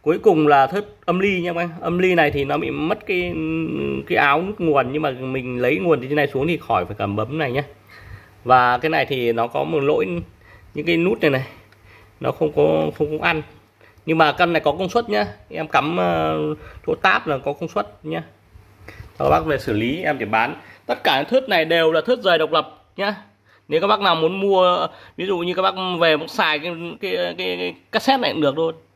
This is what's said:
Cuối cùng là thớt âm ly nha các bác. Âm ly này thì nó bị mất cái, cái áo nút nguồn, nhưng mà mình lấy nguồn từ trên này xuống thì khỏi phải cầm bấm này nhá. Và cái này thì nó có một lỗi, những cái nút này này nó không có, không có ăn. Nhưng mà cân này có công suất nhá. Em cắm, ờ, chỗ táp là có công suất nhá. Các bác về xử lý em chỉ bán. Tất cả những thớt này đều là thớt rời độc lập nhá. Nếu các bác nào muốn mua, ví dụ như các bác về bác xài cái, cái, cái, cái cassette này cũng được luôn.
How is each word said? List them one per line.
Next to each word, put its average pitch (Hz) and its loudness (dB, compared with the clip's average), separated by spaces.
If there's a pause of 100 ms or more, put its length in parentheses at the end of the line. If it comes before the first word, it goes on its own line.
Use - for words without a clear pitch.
Cuối 175 0
cùng 160 4
là 139 6
thớt 185 -4 (200)
âm 175 0
ly 190 0
nha 175 -2
các 170 -4
bác. 170 -4 (140)
Âm 170 -2
ly 185 4
này 151 4
thì 139 -2
nó 143 -2
bị 139 -4
mất 151 -2
cái, 180 -4 (760)
cái 165 0
áo 143 4
nút 202 -8
nguồn, 139 2
nhưng 156 -2
mà 147 -2
mình 127 -6
lấy 131 2
nguồn 165 2
từ 131 -10
trên 147 -2
này 143 2
xuống 139 -2
thì 170 -2
khỏi 92 -2
phải 101 -12
cầm 101 -4
bấm 120 -4
này 139 -4
nhá. 139 -4 (800)
Và 123 6
cái 156 -2
này 151 0
thì 123 0
nó 113 0
có 139 -2
một 156 0
lỗi, 170 0 (520)
những 147 -6
cái 165 0
nút 185 0
này 160 4
này 131 0 (760)
nó 131 -2
không 156 -2
có, 156 2
không 151 -2
có 160 -4
ăn. 160 2 (640)
Nhưng 160 0
mà 151 6
cân 175 2
này 156 2
có 147 2
công 180 -4
suất 233 -2
nhá. 208 0 (240)
Em 160 -8
cắm, 151 0
ờ, 160 0 (480)
chỗ 160 0
táp 196 2
là 139 -2
có 139 -6
công 160 -10
suất 208 -4 (160)
nhá. 160 -8 (960)
Các 139 2
bác 160 2
về 147 0
xử 120 -4
lý 123 -2
em 147 -2
chỉ 117 -6
bán. 113 0 (300)
Tất - -6
cả 143 2
những 147 -2
thớt 262 0
này 165 2
đều 165 2
là 160 2
thớt 233 0
rời 180 2
độc 156 0
lập 156 -2 (140)
nhá. 196 -4 (520)
Nếu 160 2
các 196 0
bác 208 2
nào 190 4
muốn 170 0
mua, 180 4 (300)
ví 175 -6
dụ 190 -2
như 175 -4
các 190 -2
bác 190 2 (260)
về 160 4
bác 160 -6
xài 156 0
cái, 170 -6 (280)
cái, 185 -4
cái, 175 -4
cái 180 -6 (160)
cassette 262 2
này 151 0
cũng 151 -2
được 143 0
luôn. 160 -2 (200)